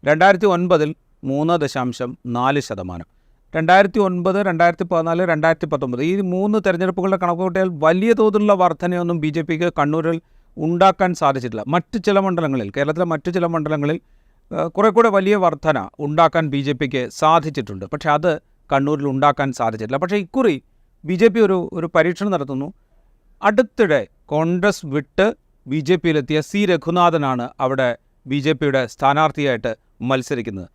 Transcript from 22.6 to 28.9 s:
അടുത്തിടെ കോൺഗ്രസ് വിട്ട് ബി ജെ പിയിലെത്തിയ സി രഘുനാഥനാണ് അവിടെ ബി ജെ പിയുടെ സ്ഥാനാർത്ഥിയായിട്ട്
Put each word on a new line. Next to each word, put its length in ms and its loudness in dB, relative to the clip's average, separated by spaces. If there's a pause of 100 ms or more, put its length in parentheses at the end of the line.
അടുത്തിടെ 580 2 (260)
കോൺഗ്രസ് 600 -2
വിട്ട് 400 -2 (400)
ബി 140 -4
ജെ 160 0
പിയിലെത്തിയ 440 -2
സി 260 -4
രഘുനാഥനാണ് 840 0 (120)
അവിടെ 280 0 (380)
ബി 120 -4
ജെ 140 0
പിയുടെ 340 0
സ്ഥാനാർത്ഥിയായിട്ട് 840 0 (300)